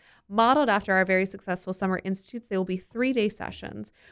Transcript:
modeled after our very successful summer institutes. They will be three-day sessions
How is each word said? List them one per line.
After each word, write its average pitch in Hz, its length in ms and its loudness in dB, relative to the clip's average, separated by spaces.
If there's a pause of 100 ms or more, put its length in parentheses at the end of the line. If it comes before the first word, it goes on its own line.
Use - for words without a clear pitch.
(280)
modeled 240 420 4
after 202 240 0
our 190 120 4
very 190 200 2
successful 185 480 -6
summer 190 300 -2
institutes. 190 460 -8
They 196 80 -2
will 185 80 0
be 185 120 -4
three-day 233 520 -2
sessions - 640 -10 (200)